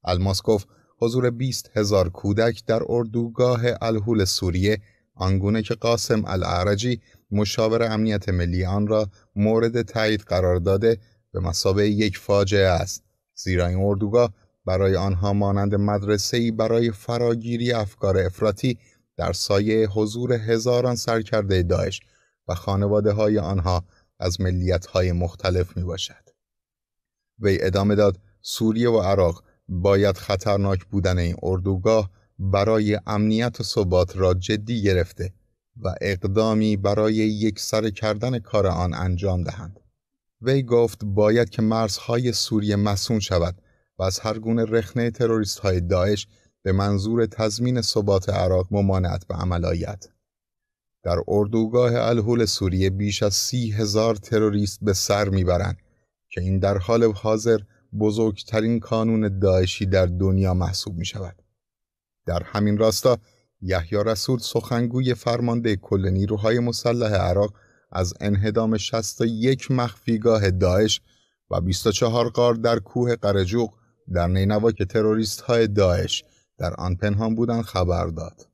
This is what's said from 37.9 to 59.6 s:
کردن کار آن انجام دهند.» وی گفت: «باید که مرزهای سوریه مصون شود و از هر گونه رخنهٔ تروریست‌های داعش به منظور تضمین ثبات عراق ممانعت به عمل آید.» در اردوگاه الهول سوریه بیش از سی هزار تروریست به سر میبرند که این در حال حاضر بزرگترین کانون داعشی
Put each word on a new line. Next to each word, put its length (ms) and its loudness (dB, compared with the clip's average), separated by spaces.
کردن 480 -4
کار 280 0
آن 260 0
انجام 500 -2
دهند.» 360 -10
وی 220 0
گفت: 420 0
«باید 440 2
که 120 -4
مرزهای 720 0
سوریه 440 -2
مصون 440 0
شود 360 0
و 60 -2
از 160 -2
هر 200 -4
گونه 260 0
رخنهٔ 460 -2
تروریست‌های 720 0
داعش 460 0
به 80 0
منظور 540 0
تضمین 560 -2
ثبات 480 0
عراق 420 0
ممانعت 560 0
به 80 -6
عمل 300 -2
آید.» 440 -6
در 140 0
اردوگاه 680 2
الهول 500 2
سوریه 440 0
بیش 340 -2
از 100 0
سی 380 -2
هزار 440 0
تروریست 680 0
به 120 0
سر 360 0
میبرند 480 0
که 120 -8
این 180 0
در 180 0
حال 260 2
حاضر 560 0
بزرگترین 800 0
کانون 600 0
داعشی 460 2